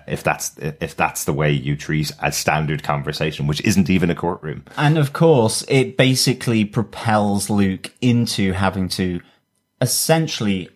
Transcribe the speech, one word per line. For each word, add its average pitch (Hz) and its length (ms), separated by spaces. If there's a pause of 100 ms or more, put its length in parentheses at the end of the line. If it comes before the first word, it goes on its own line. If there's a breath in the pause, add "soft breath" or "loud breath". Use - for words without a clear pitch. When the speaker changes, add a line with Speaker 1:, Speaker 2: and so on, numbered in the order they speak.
Speaker 1:
if 73 160
that's, - 360
if 76 360
that's - 300
the 82 80
way 76 180
you 71 240
treat 78 360 (100)
a 76 100
standard 76 520
conversation, 73 640
which 76 140
isn't 104 280
even 92 220
a 85 40
courtroom." 78 480 (140)
Speaker 2:
And 147 200
of 139 140
course, 135 560
it 127 300
basically 123 680
propels 104 840
Luke 98 420 (100)
into 117 520
having 95 360
to 90 300 (640 soft breath)
essentially 123 960